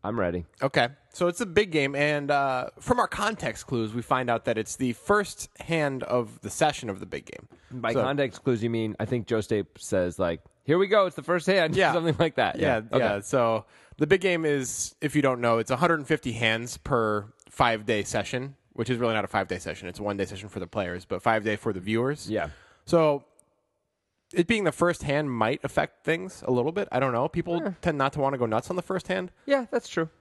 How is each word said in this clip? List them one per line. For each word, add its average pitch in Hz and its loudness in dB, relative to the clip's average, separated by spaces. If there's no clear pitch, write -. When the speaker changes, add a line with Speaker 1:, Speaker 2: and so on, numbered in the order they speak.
Speaker 1:
I'm 110 -2
ready. 87 0
Speaker 2:
Okay. 135 2
So 175 0
it's 175 -2
a 233 -2
big 190 2
game, 143 0
and, 147 0
uh, 135 2
from 247 0
our 202 2
context 202 -4
clues, 113 -2
we 120 -4
find 127 0
out 117 0
that 113 0
it's - -6
the 127 -2
first - -2
hand 147 -2
of 117 -2
the 104 -8
session 143 -2
of 95 -8
the 95 -12
big 82 -10
game. - -16
Speaker 1:
By 117 -2
Speaker 2:
So 123 2
Speaker 1:
context 135 -2
clues, 120 2
you 117 0
mean, 113 -2
I 107 -2
think 117 -2
Joe 110 0
Stape - -2
says, 90 0
like, 85 0
"Here 151 2
we 196 4
go, 196 4
it's 170 -6
the 151 -10
first 170 0
hand," 175 4
<laughs> - -
Speaker 2:
Yeah. 175 4
Speaker 1:
something 165 2
like 165 2
that. 110 2
Speaker 2:
Yeah, 113 2
Speaker 1:
Yeah. - 2
Okay. - 6
Speaker 2:
yeah. 101 0
So 113 2
the 151 0
big 185 4
game 175 0
is, 143 -2
if 143 -2
you 147 4
don't 127 2
know, 117 4
it's 113 0
a 131 2
hundred 160 2
fifty 147 0
hands 113 0
per 107 0
five-day 110 2
session, 127 -4
which 117 -4
is 120 0
really 117 2
not 104 0
a 98 -6
five-day 95 -2
session. - -8
It's 90 -12
a 107 -8
one-day 101 -2
session 98 -12
for 101 -8
the 90 -8
players, 90 -6
but 90 -6
five-day 110 2
for 110 -4
the 95 -6
viewers. 113 -2
Speaker 1:
Yeah. 92 -2
Speaker 2:
So 156 4
it 175 2
being 214 2
the 156 2
first 175 0
hand 143 0
might 117 0
affect - -2
things 175 -4
a - -2
little 127 2
bit. 196 -4
I - 0
don't 131 2
know. 123 0
People 170 -2
Speaker 1:
Eh. 202 -2
Speaker 2:
tend 160 -2
not 139 2
to 151 -4
wanna 139 0
go 120 2
nuts 110 0
on 180 -2
the 180 -4
first 185 -6
hand. 185 -2
Speaker 1:
Yeah, 269 2
that's - -2
true. 160 -2